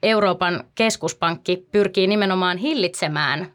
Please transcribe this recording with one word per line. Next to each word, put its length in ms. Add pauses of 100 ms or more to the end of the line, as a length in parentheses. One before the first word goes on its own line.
Euroopan 600 (120)
keskuspankki 960
pyrkii 360
nimenomaan 500
hillitsemään 960